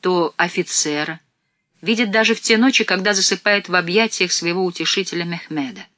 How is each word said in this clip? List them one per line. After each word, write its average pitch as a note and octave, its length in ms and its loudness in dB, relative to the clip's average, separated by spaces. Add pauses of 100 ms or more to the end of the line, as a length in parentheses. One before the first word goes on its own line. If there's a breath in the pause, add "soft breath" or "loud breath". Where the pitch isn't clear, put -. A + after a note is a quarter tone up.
то F3+ 360 0
офицера, D#3+ 840 -2 (600)
видит G#3+ 300 0
даже A3 240 2
в A3 60 -6
те A3+ 180 2
ночи, A#3+ 260 4
когда F#3+ 300 0
засыпает G3 540 0
в F3+ 60 -2
объятиях F3+ 580 0
своего E3+ 320 0
утешителя F3 600 -2
Мехмеда. D#3 640 -8 (120)